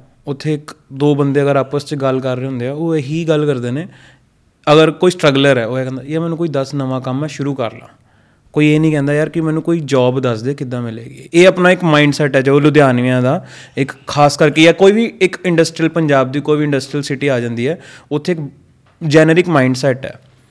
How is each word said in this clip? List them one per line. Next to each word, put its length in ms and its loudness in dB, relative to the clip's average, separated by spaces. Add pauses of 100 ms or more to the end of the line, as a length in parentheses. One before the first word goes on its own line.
(280)
ਉੱਥੇ 260 -6
ਇੱਕ 220 -10 (180)
ਦੋ 220 0
ਬੰਦੇ 260 0
ਅਗਰ 140 0
ਆਪਸ 300 -2
'ਚ 100 -8
ਗੱਲ 240 -2
ਕਰ 180 -4
ਰਹੇ 80 -8
ਹੁੰਦੇ 220 -6
ਆ, 60 -6
ਉਹ 220 -4
ਇਹੀ 320 -4
ਗੱਲ 180 0
ਕਰਦੇ 260 -4
ਨੇ, 160 -6 (840)
ਅਗਰ 180 6
ਕੋਈ 200 0
ਸਟਰਗਲਰ 460 2
ਹੈ 80 -2
ਉਹ 140 -4
ਇਹ 40 -4
ਕਹਿੰਦਾ, 200 -10
"ਯਾਰ 180 -6
ਮੈਨੂੰ 160 -4
ਕੋਈ 100 -4
ਦੱਸ 280 -6
ਨਵਾਂ 260 -4
ਕੰਮ 180 -6
ਮੈਂ 100 -6
ਸ਼ੁਰੂ 260 -6
ਕਰ 180 -6
ਲਾਂ।" 140 -20 (680)
ਕੋਈ 140 4
ਇਹ 120 4
ਨਹੀਂ 120 2
ਕਹਿੰਦਾ, 220 0
"ਯਾਰ 160 0
ਕਿ 120 -4
ਮੈਨੂੰ 220 -2
ਕੋਈ 160 -2
ਜੌਬ 400 0
ਦੱਸ 220 -4
ਦੇ 120 -6
ਕਿੱਦਾਂ 280 -8
ਮਿਲੇਗੀ।" 520 -14
ਇਹ 140 6
ਆਪਣਾ 240 4
ਇੱਕ 120 0
ਮਾਈਂਡਸੈੱਟ 520 2
ਹੈ 60 4
ਜੋ 180 2
ਲੁਧਿਆਣਵੀਆਂ 640 2
ਦਾ, 240 -2 (320)
ਇੱਕ 140 -4 (160)
ਖਾਸ 300 2
ਕਰਕੇ, 260 4
ਜਾਂ 100 8
ਕੋਈ 180 6
ਵੀ 300 0
ਇੱਕ 240 0
ਇੰਡਸਟਰੀਅਲ, 440 0
ਪੰਜਾਬ 420 0
ਦੀ 100 -4
ਕੋਈ 160 0
ਵੀ 60 -2
ਇੰਡਸਟਰੀਅਲ 400 -4
ਸਿਟੀ 240 -4
ਆ 120 0
ਜਾਂਦੀ 280 -4
ਹੈ, 120 -4 (320)
ਉੱਥੇ 200 -4
ਇੱਕ 100 -4 (680)
ਜੈਨਰਿਕ 420 4
ਮਾਈਂਡਸੈੱਟ 560 0
ਹੈ। 140 -14 (320)